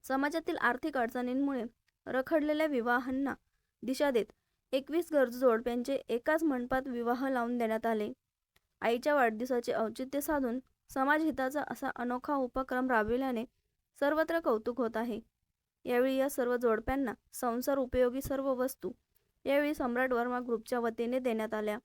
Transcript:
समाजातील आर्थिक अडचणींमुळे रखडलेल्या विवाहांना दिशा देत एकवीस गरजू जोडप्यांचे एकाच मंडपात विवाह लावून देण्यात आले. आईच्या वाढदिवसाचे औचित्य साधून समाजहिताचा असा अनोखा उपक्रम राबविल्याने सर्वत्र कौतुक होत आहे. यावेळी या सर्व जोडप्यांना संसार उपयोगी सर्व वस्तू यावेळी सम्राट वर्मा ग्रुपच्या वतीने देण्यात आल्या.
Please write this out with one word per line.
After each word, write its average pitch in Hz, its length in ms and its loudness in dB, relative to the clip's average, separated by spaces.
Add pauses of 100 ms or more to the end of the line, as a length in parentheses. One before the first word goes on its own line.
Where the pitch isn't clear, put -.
समाजातील 302 480 0
आर्थिक 262 420 0
अडचणींमुळे 247 640 -2 (440)
रखडलेल्या 302 600 2
विवाहांना 262 680 0 (500)
दिशा 269 260 0
देत 240 140 2 (480)
एकवीस 285 400 0
गरजू 254 260 4
जोडप्यांचे 240 580 2 (120)
एकाच 311 340 2
मंडपात 262 440 0
विवाह 240 420 0
लावून 247 300 0
देण्यात 220 280 0
आले. 220 260 0 (680)
आईच्या 247 320 2
वाढदिवसाचे 240 580 2
औचित्य 254 480 -2
साधून 269 380 0 (360)
समाजहिताचा 269 760 0
असा 262 260 -6
अनोखा 247 380 -4
उपक्रम 262 560 -2
राबविल्याने 240 540 2 (560)
सर्वत्र 320 380 2
कौतुक 247 400 0
होत 233 160 0
आहे. 226 260 -4 (640)
यावेळी 254 320 2
या 262 120 2
सर्व 247 280 0
जोडप्यांना 240 560 0 (280)
संसार 247 380 0
उपयोगी 254 440 2
सर्व 269 320 -2
वस्तू 254 360 -4 (540)
यावेळी 294 300 2
सम्राट 254 380 0
वर्मा 247 260 0
ग्रुपच्या 240 400 -2
वतीने 233 400 -2
देण्यात 220 360 -2
आल्या. 214 300 -2